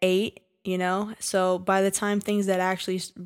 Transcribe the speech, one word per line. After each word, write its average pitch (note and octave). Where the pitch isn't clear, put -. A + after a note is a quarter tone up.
eight, F#3
you F#3
know? F#3+
So F#3
by F#3+
the G3
time G#3
things G#3
that F#3+
actually F#3
s-, -